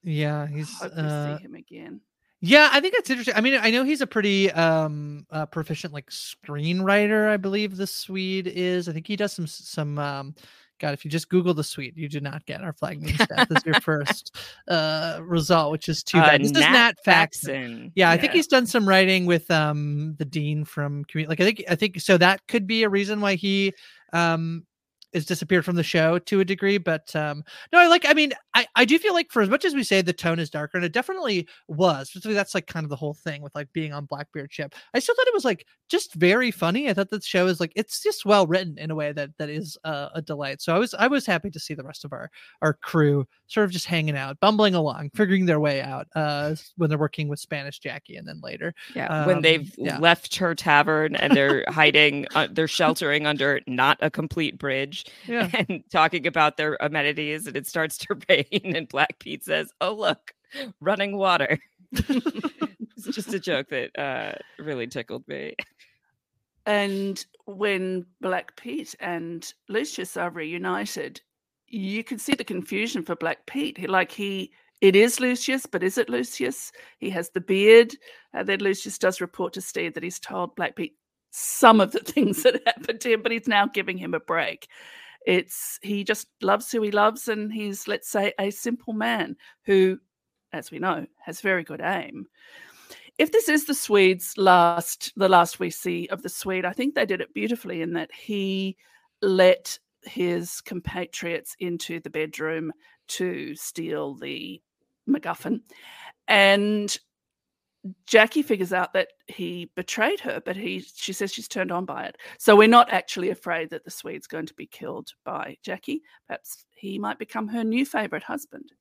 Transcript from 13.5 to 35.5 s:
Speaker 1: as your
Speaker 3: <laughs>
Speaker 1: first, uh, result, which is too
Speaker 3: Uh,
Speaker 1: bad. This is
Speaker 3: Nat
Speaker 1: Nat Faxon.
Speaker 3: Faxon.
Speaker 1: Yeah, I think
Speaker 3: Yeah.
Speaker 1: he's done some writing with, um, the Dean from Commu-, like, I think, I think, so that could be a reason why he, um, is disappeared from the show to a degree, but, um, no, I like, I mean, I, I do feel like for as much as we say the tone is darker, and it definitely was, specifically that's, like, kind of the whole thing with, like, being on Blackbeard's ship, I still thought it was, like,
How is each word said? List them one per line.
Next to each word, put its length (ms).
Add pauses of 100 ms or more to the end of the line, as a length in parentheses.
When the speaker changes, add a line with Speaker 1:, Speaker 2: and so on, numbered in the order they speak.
Speaker 1:
as 120
your 100
Speaker 3:
<laughs> 60
Speaker 1:
first, 560 (300)
uh, 560
result, 480
which 180
is 140
too 160
Speaker 3:
Uh, 80
Speaker 1:
bad. 140
This 80
is 60
Speaker 3:
Nat 180
Speaker 1:
Nat 200 (140)
Faxon. 400
Speaker 3:
Faxon. 480
Speaker 1:
Yeah, 160
I 60
think 160
Speaker 3:
Yeah. 60
Speaker 1:
he's 100
done 180
some 220
writing 360
with, 280
um, 680
the 60
Dean 400
from 400
Commu-, 240
like, 120
I 40
think, 260
I 60
think, 240
so 180
that 300
could 180
be 160
a 60
reason 320
why 160
he, 360 (400)
um, 540 (460)
is 140
disappeared 360
from 140
the 60
show 360
to 220
a 40
degree, 340
but, 360
um, 300 (260)
no, 80
I 80
like, 220
I 60
mean, 180 (220)
I, 120 (100)
I 100
do 120
feel 140
like 180
for 120
as 80
much 160
as 80
we 100
say 160
the 140
tone 240
is 100
darker, 300
and 80
it 80
definitely 520 (220)
was, 400
specifically 260
that's, 200
like, 120
kind 180
of 40
the 80
whole 160
thing 300
with, 120
like, 200
being 180
on 140
Blackbeard's 480
ship, 200 (200)
I 60
still 140
thought 120
it 80
was, 100
like, 220 (240)